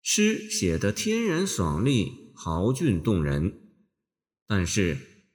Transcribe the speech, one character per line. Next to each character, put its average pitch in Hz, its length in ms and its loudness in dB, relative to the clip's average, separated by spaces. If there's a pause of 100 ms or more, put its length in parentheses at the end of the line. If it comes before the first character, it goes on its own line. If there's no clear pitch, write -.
诗 214 480 0
写 85 280 0
得 101 140 0
天 226 320 -2
然 185 220 0
爽 85 380 -2
利、 113 500 -2
豪 90 380 -2
俊 127 300 0
动 92 220 2
人， 73 480 -2 (760)
但 95 200 0
是 82 580 -2 (100)